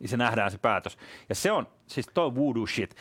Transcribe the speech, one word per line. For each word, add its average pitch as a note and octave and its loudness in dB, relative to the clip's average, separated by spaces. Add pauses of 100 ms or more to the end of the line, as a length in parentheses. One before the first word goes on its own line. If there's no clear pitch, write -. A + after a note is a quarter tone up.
niin B2 -10
se B2 -2
nähdään A2+ 2
se G2 -10
päätös. G#2 0 (300)
Ja - -2
se G3 0
on E3 0 (200)
siis - -6
toi D3+ 2
voodoo B2 0
shit. - -4